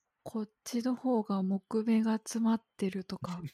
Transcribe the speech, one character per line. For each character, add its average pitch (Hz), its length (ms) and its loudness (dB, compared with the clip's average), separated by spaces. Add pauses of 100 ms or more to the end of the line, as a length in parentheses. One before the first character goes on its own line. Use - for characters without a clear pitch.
(240)
「こ 220 200 -6
っ - 80 -14 (140)
ち 233 180 -4
の 247 120 0
方 240 280 0
が 196 200 0
木 196 420 -2
目 226 180 4
が 220 120 2
詰 226 300 -4
ま 226 100 6
っ - 80 -2 (140)
て 196 120 0
る」 185 160 -6
と 185 140 -8
か。 175 240 -8 (100)